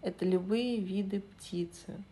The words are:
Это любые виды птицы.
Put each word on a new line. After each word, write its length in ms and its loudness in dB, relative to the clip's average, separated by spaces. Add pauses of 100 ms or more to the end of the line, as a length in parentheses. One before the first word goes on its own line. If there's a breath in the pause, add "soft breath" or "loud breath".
Это 240 -2
любые 560 4
виды 400 0
птицы. 760 -6 (160)